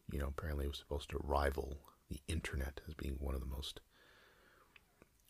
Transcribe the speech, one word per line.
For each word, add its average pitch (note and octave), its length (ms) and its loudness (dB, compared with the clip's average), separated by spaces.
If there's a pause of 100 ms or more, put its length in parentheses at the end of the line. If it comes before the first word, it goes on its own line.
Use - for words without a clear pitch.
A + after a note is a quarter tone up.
(100)
you - 80 0
know, C#2 80 2
apparently C#2+ 380 0
it C#2+ 60 2
was C#2 80 -4
supposed - 320 -2
to C#2 80 0
rival C#2 600 4 (300)
the - 200 -6
internet C#2 580 0
as D#2+ 60 -6
being C#2 280 -2
one C2+ 140 0
of C2+ 60 0
the C2 60 -4
most C2+ 340 -4 (1500)